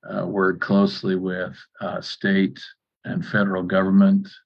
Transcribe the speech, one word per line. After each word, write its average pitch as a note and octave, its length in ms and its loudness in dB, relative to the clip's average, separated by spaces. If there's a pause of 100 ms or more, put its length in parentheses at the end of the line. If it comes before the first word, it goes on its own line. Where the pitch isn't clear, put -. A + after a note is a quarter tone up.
uh, F#2+ 200 -6
work F#2+ 340 -2
closely G2 560 0
with, F#2 400 -6 (240)
uh, F#2 220 -6
state G2 580 0 (440)
and - 200 -6
federal G2 380 -2
government G2 680 4 (180)